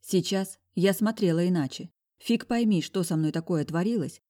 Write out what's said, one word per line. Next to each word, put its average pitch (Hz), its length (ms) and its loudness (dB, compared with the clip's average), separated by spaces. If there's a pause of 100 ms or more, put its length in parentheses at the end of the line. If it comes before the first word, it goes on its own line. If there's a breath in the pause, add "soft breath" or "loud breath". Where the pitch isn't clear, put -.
Сейчас 190 560 -2 (160)
я 190 180 2
смотрела 185 560 2
иначе. 170 420 -2 (280)
Фиг - 280 -2
пойми, 220 360 2
что - 200 -2
со 170 140 -2
мной 156 160 0
такое 165 320 -2
творилось 180 640 -2